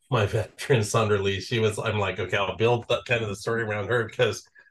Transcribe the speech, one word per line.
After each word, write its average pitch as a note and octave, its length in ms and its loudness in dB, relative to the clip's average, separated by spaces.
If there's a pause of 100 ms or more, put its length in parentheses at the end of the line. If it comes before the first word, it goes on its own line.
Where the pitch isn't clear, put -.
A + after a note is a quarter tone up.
(120)
my A2 140 4
<laughs> G2+ 100 -2
veteran, A2 480 2
Sandra G#2 340 2
Lee. G2 220 0
She A#2 180 -2
was, G#2+ 180 2
I'm G#2+ 220 -2
like, F#2+ 220 -2
"Okay, F#2 160 -2
I'll F#2+ 200 -2
build A2+ 300 2
the, A#2 160 0
kind A#2 220 -2
of G#2 60 -4
the G2 40 -4
story A2+ 280 -2
around G#2 260 -4
her," A#2 200 0
'cause G#2+ 400 -2 (220)